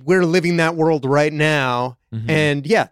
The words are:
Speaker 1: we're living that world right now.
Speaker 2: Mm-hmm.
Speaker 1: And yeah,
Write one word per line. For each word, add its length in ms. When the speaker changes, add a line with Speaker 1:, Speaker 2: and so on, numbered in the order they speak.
Speaker 1:
we're 180
living 340
that 200
world 260
right 300
now. 640
Speaker 2:
Mm-hmm. 160
Speaker 1:
And 380
yeah, 240